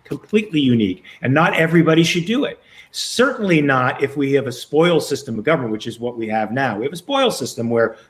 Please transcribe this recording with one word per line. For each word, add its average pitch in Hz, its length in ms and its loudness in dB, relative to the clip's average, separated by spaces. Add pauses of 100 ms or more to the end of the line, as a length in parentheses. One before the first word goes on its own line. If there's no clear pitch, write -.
completely 208 560 -2
unique. 117 440 2 (200)
And 123 100 0
not 165 220 2
everybody 160 480 4
should 170 220 0
do 233 200 -2
it. - 140 -10 (360)
Certainly 214 680 0
not 131 400 0
if 127 120 -4
we 139 180 0
have 131 120 2
a 120 60 -6
spoil 160 480 2
system 120 400 -6
of 107 40 -8
government, 131 280 0
which 107 160 -8
is 107 120 -12
what 120 160 -8
we 117 120 -6
have 107 240 -2
now. 123 260 -2
We 107 80 -6
have 147 80 -6
a - 20 -14
spoil 269 360 0
system 117 400 -6
where 113 260 0 (120)